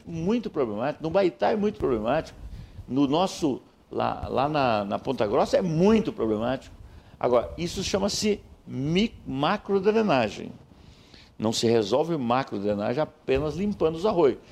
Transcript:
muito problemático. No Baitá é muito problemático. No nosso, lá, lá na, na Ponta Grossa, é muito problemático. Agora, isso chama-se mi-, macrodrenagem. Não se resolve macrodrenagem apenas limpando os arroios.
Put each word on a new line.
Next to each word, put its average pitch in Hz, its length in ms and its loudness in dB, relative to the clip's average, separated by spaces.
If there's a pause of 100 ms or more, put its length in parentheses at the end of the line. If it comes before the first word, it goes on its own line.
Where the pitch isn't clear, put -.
muito 175 440 -2
problemático. 127 540 -4
No 160 80 -4
Baitá 196 400 2
é 226 40 0
muito 208 220 -2
problemático. 127 600 -2 (500)
No 135 200 2
nosso, 160 540 0 (300)
lá, 117 360 -2
lá 120 220 0
na, 127 340 2
na 101 160 -2
Ponta 123 280 -2
Grossa, 170 300 2
é - 40 4
muito 185 500 4
problemático. 113 640 -2 (420)
Agora, 120 400 2
isso 170 240 -6
chama-se 202 600 0 (240)
mi-, 156 480 0 (120)
macrodrenagem. 165 1300 0 (880)
Não 110 140 0
se - 140 0
resolve 117 500 2
macrodrenagem 117 840 -2
apenas 147 540 -2
limpando 175 400 -2
os 165 100 -4
arroios. 175 340 4 (120)